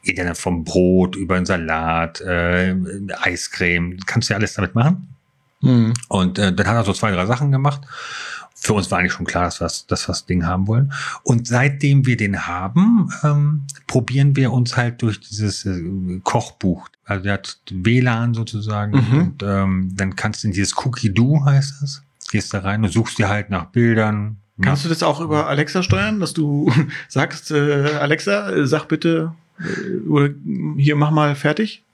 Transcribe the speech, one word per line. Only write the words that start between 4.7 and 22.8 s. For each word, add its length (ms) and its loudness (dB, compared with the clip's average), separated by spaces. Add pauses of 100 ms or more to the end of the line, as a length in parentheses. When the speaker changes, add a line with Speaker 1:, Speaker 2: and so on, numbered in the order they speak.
Speaker 1:
machen. 340 2 (520)
Speaker 2:
Mhm. 320 4 (140)
Speaker 1:
Und, 320 0
äh, 140 2
dann 140 0
hat 80 2
er 100 2
so 80 0
zwei, 180 0
drei 140 0
Sachen 260 0
gemacht. 300 2 (760)
Für 180 -2
uns 180 0
war 80 2
eigentlich 140 0
schon 120 -6
klar, 200 0
dass 140 -6
wir 60 -2
das, 220 -6
dass 200 -2
wir 60 -4
das 120 -8
Ding 200 0
haben 220 0
wollen. 260 2 (300)
Und 240 2
seitdem 580 4
wir 120 4
den 300 -2
haben, 600 2 (140)
ähm, 400 2 (240)
probieren 480 2
wir 180 2
uns 240 0
halt 240 -2
durch 180 0
dieses, 460 -6
äh, 160 -4 (420)
Kochbuch. 640 -2 (160)
Also 220 -6
der 80 0
hat 260 -8 (100)
W 300 2
lan 340 2
sozusagen. 640 -2
Speaker 2:
Mhm. 220 4
Speaker 1:
Und, 240 0
ähm, 520 0
dann 200 -2
kannst 280 -4
du 40 0
in 60 0
dieses 240 0
Cookie-Doo, 680 2
heißt 360 2
das, 200 -8 (300)
gehst 220 -2
da 60 -2
rein 240 0